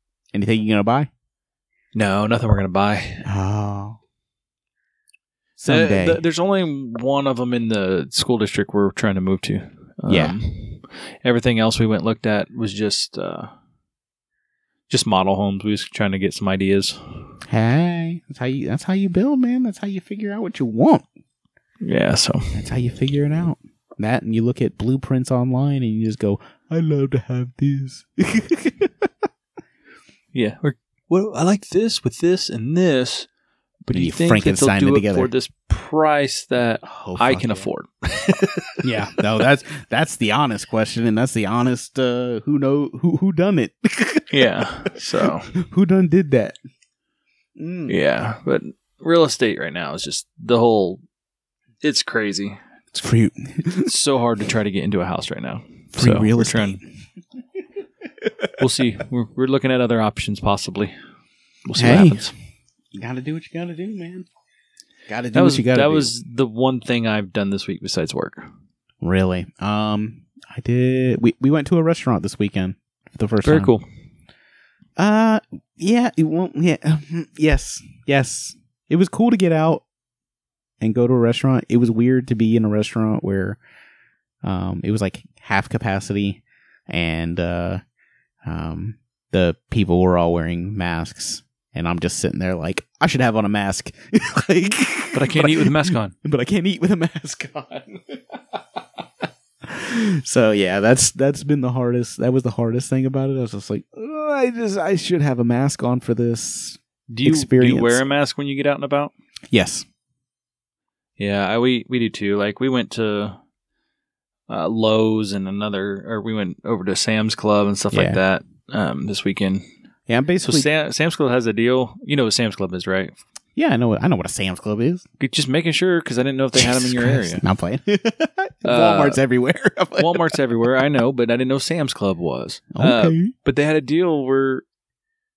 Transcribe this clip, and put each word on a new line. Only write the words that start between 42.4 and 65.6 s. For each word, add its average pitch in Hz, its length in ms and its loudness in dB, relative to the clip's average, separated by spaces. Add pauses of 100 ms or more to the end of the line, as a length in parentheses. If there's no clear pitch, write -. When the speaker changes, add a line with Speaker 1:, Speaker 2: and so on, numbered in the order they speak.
Speaker 1:
who 147 180 0
know, 139 320 0 (100)
who, 170 160 0
who 190 160 0
done 180 260 2
it. - 220 -2
<laughs> - 520 -2
Speaker 2:
Yeah, - 520 0 (120)
so. - 420 -2 (320)
Speaker 1:
Who 190 160 4
done 185 220 4
did 156 240 4
that? 117 260 2 (1000)
Mm. 170 320 -8
Speaker 2:
Yeah, 82 540 0
but 65 160 0 (400)
real 165 240 4
estate 131 340 -2
right 78 140 -8
now 78 220 -8
is - 80 -10
just - 240 -10 (120)
the 117 200 2
whole, 107 420 2 (800)
it's 151 220 0
crazy. 101 560 -4 (300)
Speaker 1:
It's - 120 -10
crazy. 113 360 4
Speaker 2:
It's 175 600 -4
so 139 200 2
hard 117 220 0
to 104 60 -6
try 110 180 0
to 101 60 -2
get 92 140 -2
into 101 160 0
a 87 60 -2
house - 240 -6
right - 120 -10
now. 85 200 -10 (300)
Speaker 1:
Free 120 200 4
Speaker 2:
So, 107 60 4
Speaker 1:
real 110 180 4
Speaker 2:
we're 117 60 4
Speaker 1:
estate. 113 140 -2
Speaker 2:
trying, 95 400 -4 (1600)
we'll 131 80 2
see. 120 280 -2 (140)
We're, 123 160 -4 (100)
we're 131 100 0
looking 135 240 0
at 127 100 2
other 117 200 2
options, 104 400 -2
possibly. 101 520 -2 (760)
We'll - 80 -6
see 120 120 -2
Speaker 1:
Hey. 123 100 6
Speaker 2:
what 196 120 8
happens. 110 240 0 (640)
Speaker 1:
You 98 60 -16
gotta 127 180 -8
do 151 140 -8
what 165 120 -12
you 165 140 -12
gotta 175 160 -10
do, 202 200 -10
man. 180 280 -14 (840)
Gotta 120 200 -8
do 107 60 -6
Speaker 2:
That 135 60 4
Speaker 1:
what 135 40 8
Speaker 2:
was, 135 140 4
Speaker 1:
you 117 60 2